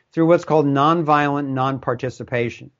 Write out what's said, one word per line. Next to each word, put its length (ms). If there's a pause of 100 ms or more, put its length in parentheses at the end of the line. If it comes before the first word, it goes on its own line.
(120)
through 140
what's 200
called 200
nonviolent 840
non-participation. 1300